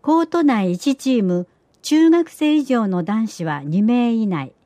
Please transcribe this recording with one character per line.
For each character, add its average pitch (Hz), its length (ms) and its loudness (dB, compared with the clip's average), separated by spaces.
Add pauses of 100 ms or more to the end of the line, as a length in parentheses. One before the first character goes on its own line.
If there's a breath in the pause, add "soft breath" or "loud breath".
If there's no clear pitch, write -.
コ 320 200 2
ー 330 40 0
ト 339 180 -2
内 214 280 2
一 262 240 -2
チ 262 240 -2
ー 214 40 0
ム、 180 240 -2 (360)
中 320 260 4
学 330 200 2
生 302 260 0
以 302 80 0
上 247 240 0
の 180 160 -2
男 214 240 -2
子 180 180 -8
は 147 180 -6
二 160 200 0
名 240 300 2
以 226 120 -2
内。 156 280 -6 (120)